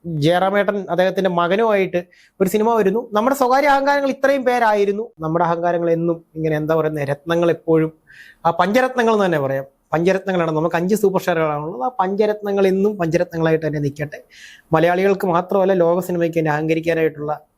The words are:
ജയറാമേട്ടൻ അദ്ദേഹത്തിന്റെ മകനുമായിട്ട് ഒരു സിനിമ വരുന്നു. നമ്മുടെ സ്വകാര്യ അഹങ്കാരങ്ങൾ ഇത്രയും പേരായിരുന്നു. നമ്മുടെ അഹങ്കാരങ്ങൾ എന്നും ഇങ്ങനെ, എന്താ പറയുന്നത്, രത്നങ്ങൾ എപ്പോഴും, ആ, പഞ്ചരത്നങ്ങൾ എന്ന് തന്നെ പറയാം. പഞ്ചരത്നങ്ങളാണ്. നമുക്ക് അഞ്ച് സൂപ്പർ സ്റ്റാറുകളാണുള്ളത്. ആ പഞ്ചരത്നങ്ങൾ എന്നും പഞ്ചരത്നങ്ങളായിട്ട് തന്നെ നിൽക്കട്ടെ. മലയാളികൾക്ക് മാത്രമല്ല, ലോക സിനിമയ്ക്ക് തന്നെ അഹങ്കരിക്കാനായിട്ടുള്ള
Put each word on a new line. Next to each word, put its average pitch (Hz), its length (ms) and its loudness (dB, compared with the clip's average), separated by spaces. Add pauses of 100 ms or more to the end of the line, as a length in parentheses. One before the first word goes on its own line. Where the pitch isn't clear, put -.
ജയറാമേട്ടൻ 185 840 0
അദ്ദേഹത്തിന്റെ 185 400 2
മകനുമായിട്ട് 180 760 0 (360)
ഒരു 190 80 2
സിനിമ 214 240 2
വരുന്നു. 214 400 0
നമ്മുടെ 240 220 2
സ്വകാര്യ 269 320 2
അഹങ്കാരങ്ങൾ 277 420 2
ഇത്രയും 269 360 0
പേരായിരുന്നു. 214 760 0
നമ്മുടെ 160 260 0
അഹങ്കാരങ്ങൾ 170 460 0
എന്നും 165 340 -2 (100)
ഇങ്ങനെ, 156 220 -2
എന്താ 151 180 -2
പറയുന്നത്, 151 320 -2
രത്നങ്ങൾ 170 420 0
എപ്പോഴും, 160 440 0 (520)
ആ, 170 60 4
പഞ്ചരത്നങ്ങൾ 226 640 0
എന്ന് 202 120 2
തന്നെ 165 140 0
പറയാം. 135 260 -2 (280)
പഞ്ചരത്നങ്ങളാണ്. 180 580 0
നമുക്ക് 160 240 -2
അഞ്ച് 180 200 0
സൂപ്പർ 190 240 0
സ്റ്റാറുകളാണുള്ളത്. 160 640 -2
ആ 254 60 -4 (100)
പഞ്ചരത്നങ്ങൾ 202 680 0
എന്നും 196 300 0
പഞ്ചരത്നങ്ങളായിട്ട് 160 680 -2
തന്നെ 151 120 -4
നിൽക്കട്ടെ. 147 440 -6 (500)
മലയാളികൾക്ക് 185 540 2
മാത്രമല്ല, 185 460 0
ലോക 175 260 2
സിനിമയ്ക്ക് 170 400 -2
തന്നെ 156 120 0
അഹങ്കരിക്കാനായിട്ടുള്ള 156 880 -2 (180)